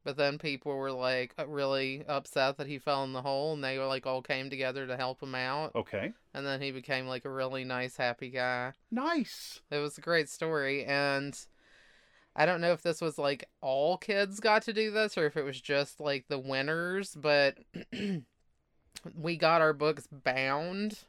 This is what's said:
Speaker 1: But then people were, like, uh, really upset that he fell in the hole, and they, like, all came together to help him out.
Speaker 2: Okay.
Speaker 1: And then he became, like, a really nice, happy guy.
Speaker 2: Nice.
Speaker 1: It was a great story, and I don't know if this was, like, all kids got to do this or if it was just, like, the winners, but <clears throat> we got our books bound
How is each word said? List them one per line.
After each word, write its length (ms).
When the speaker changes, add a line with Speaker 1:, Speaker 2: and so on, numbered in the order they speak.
Speaker 1:
But 140
then 200
people 380
were, 180
like, 440
uh, 100
really 600
upset 500
that 100
he 120
fell 240
in 80
the 100
hole, 320
and 100
they, 160
like, 280
all 140
came 280
together 380
to 80
help 260
him 140
out. 400
Speaker 2:
Okay. 380
Speaker 1:
And 120
then 160
he 100
became, 340
like, 200
a 40
really 360
nice, 320
happy 320
guy. 440
Speaker 2:
Nice. 680
Speaker 1:
It 100
was 180
a 40
great 280
story, 560
and 520
I 120
don't 160
know 100
if 100
this 200
was, 160
like, 320
all 380
kids 420
got 240
to 100
do 160
this 280
or 80
if 100
it 80
was 160
just, 400
like, 300
the 100
winners, 760
but 440
<clears throat> 320
we 220
got 240
our 120
books 380
bound 960